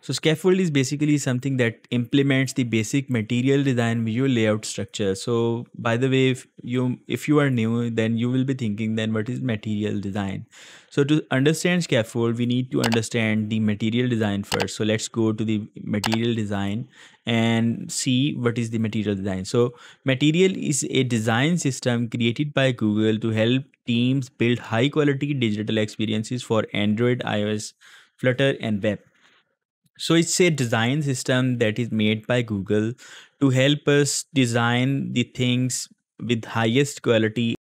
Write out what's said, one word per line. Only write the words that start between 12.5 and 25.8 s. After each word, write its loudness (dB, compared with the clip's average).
to 0
understand 0
the 0
material 0
design 0
first. -4
So -2
let's 0
go 0
to -4
the -2
material 0
design -4
and 0
see 0
what -2
is -2
the -4
material -2
design. -6
So 2
material 2
is -4
a 2
design 2
system -2
created -2
by 2
Google 2
to 0
help 2
teams 0
build 0
high 2
quality 0
digital -2
experiences -4